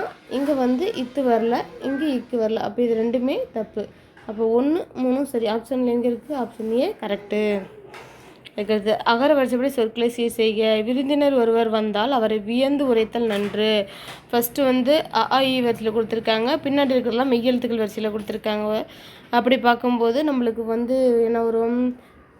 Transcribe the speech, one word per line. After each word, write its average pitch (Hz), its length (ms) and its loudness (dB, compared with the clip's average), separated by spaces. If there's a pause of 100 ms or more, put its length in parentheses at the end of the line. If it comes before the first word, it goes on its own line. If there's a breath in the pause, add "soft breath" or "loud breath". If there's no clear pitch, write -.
(300)
இங்க 277 240 0
வந்து 254 420 0
இத்து 262 280 -4
வரல, 233 400 2 (180)
இங்க 277 240 -4
இக்கு 254 320 -2
வரல. 220 180 0
அப்ப 220 260 -4
இது 226 220 2
ரெண்டுமே 247 340 0 (160)
தப்பு. 214 340 -6 (400 loud breath)
அப்ப 226 340 0
ஒண்ணு, 302 240 0 (180)
மூணும் 254 200 2
சரி. 240 220 -4
ஆப்ஷன்ல 226 400 -2
எங்க 240 220 0
இருக்கு? 240 280 -4
ஆப்ஷன் 220 440 -6
ஏ 359 220 0
கரெக்ட்டு. 208 600 -2 (960 loud breath)
அதுக்கடுத்து, 208 340 -2
அகர 240 440 4
வரிசைப்படி 262 380 2
சொற்களை 233 380 0
சீர் 233 200 -2
செய்க. 220 520 2
விருந்தினர் 277 520 2
ஒருவர் 226 360 2
வந்தால் 214 420 0
அவரை 220 280 0
வியந்து 262 480 0
உரைத்தல் 233 380 0
நன்று. 208 600 0 (440 loud breath)
ஃபஸ்ட்டு 240 320 0
வந்து 262 400 4 (100)
அ, 175 180 2
ஆ, 269 100 4
இ 262 140 2 (120)
வரிசையில 220 280 -2
கொடுத்துருக்காங்க. 226 540 0 (140)
பின்னாடி 277 320 2
இருக்கிறதெல்லாம் 240 380 0
மெய்யெழுத்துக்கள் 240 500 0
வரிசையில 214 300 -4
கொடுத்துருக்காங்க. 214 720 -4 (440 loud breath)
அப்படி 240 300 2
பார்க்கும்போது 240 720 2
நம்மளுக்கு 233 320 -2
வந்து 240 580 2
என்ன 233 180 2
வரும்? 233 560 0 (420 loud breath)